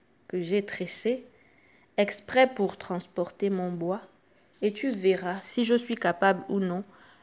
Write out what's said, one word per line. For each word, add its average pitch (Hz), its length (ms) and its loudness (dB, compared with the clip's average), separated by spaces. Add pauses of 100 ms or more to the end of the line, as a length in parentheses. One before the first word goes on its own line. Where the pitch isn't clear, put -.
(300)
que 180 120 -4
j'ai 202 240 -2
tressée 226 600 -4 (720)
exprès 247 580 4
pour 196 220 -2
transporter 180 720 -4
mon 185 240 0
bois, 175 260 -2 (640)
et 208 100 2
tu 269 200 -4
verras 185 500 0
si - 240 -2
je 233 100 4
suis 240 220 0
capable 185 500 2
ou 202 140 0
non 185 240 -2 (380)